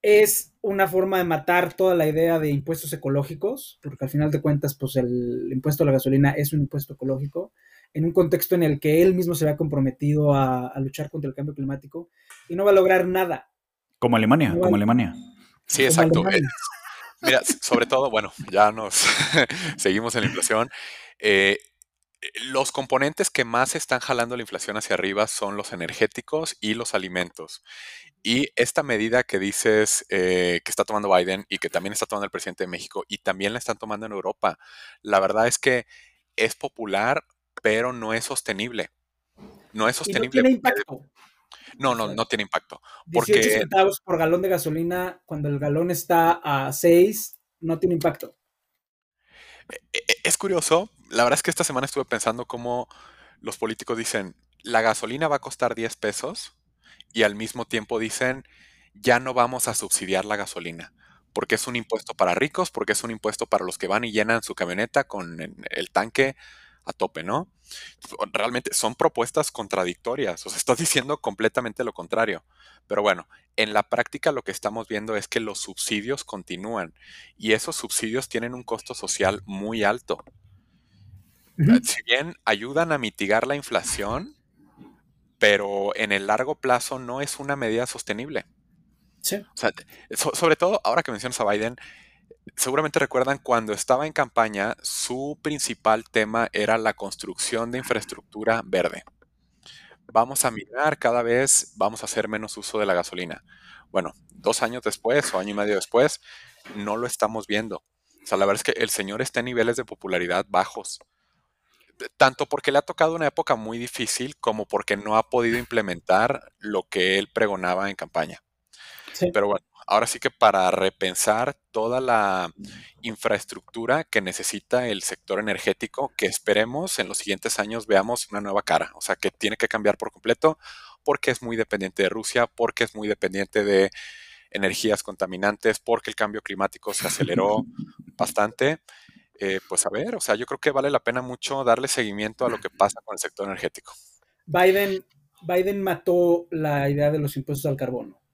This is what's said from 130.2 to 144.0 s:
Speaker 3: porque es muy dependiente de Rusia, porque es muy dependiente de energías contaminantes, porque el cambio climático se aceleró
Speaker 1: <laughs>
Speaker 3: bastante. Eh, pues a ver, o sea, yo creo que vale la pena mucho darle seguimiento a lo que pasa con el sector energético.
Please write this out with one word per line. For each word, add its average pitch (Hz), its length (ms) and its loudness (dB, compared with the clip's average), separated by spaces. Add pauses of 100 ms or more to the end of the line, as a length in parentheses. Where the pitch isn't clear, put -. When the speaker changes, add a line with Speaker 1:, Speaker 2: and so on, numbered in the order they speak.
Speaker 3:
porque 139 260 0
es 120 120 -4
muy 117 140 -6
dependiente 101 480 -2
de 92 40 2
Rusia, 113 380 0
porque - 380 0
es - 120 -6
muy 104 100 -8
dependiente 98 580 -2
de 98 260 4 (600)
energías 98 520 0
contaminantes, 98 760 -2
porque 113 320 -2
el 107 60 -12
cambio 104 260 -2
climático 98 520 -6
se - 120 -4
aceleró 95 580 0 (220)
Speaker 1:
<laughs> - 300 -20
Speaker 3:
bastante. 110 640 0 (600)
Eh, 95 180 -4 (100)
pues - 180 -2
a - 40 -2
ver, 135 240 -4
o - 60 -8
sea, 110 160 0
yo 117 100 -8
creo 135 140 -8
que 151 100 2
vale 139 180 0
la 139 140 2
pena 123 180 -2
mucho 127 440 -6
darle 123 240 4
seguimiento 107 580 -2
a - 20 0
lo 113 120 -4
que - 100 -8
pasa - 340 2
con 104 100 -10
el 90 40 -10
sector 98 280 -6
energético. 95 460 -8 (540)